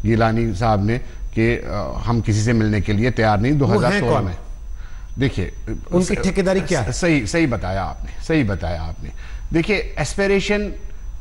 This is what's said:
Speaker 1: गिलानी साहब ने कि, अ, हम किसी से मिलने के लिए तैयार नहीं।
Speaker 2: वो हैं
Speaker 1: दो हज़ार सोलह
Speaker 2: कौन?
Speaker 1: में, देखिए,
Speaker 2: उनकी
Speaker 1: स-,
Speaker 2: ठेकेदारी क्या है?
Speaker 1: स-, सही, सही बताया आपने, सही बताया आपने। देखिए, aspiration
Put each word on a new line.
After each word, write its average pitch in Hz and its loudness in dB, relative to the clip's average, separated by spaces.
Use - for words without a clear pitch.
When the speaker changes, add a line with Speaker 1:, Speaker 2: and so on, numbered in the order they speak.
Speaker 1:
गिलानी 113 4
साहब 104 2
ने 120 2
कि, 117 4
अ, 87 -4
हम 117 0
किसी 107 2
से 117 2
मिलने 107 4
के 107 0
लिए 110 2
तैयार 110 2
नहीं। 127 2
Speaker 2:
वो 139 4
हैं - 4
Speaker 1:
दो 202 4
हज़ार - 2
सोलह - 2
Speaker 2:
कौन? 117 2
Speaker 1:
में, 90 -4
देखिए, 107 0
Speaker 2:
उनकी 180 2
Speaker 1:
स-, - -4
Speaker 2:
ठेकेदारी 190 2
क्या 147 0
है? 113 -2
Speaker 1:
स-, - -4
सही, 151 2
सही 165 2
बताया 95 -2
आपने, - -8
सही 151 2
बताया 87 -2
आपने। 80 -8
देखिए, 170 0
aspiration 196 0